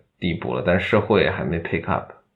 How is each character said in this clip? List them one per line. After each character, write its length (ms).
地 140
步 200
了， 100
但 140
是 80
社 140
会 280
还 140
没 160
pick 320
up， 220